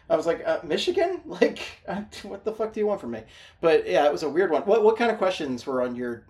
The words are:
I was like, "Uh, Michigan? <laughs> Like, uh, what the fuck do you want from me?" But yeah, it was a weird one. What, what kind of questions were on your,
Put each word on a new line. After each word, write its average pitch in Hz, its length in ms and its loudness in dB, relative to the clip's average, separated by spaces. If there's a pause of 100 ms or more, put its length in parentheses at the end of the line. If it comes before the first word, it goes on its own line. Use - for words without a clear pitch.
(100)
I 165 60 4
was 156 100 -4
like, 165 200 -2
"Uh, 160 180 0
Michigan? 349 580 -2
<laughs> - 40 -20
Like, - 340 0 (260)
uh, 190 140 -6 (220)
what 196 200 -14
the 214 100 -4
fuck 220 200 -6
do 220 80 -4
you 208 60 2
want 202 120 0
from 120 120 -12
me?" 113 100 -10 (400)
But 160 260 4
yeah, 160 200 4
it 147 60 4
was 160 100 -4
a 151 80 -2
weird 170 200 2
one. 143 120 2
What, 208 200 4
what 220 140 6
kind 240 140 2
of 214 80 -2
questions 151 480 -2
were 131 160 -2
on 123 120 -2
your, 120 360 -8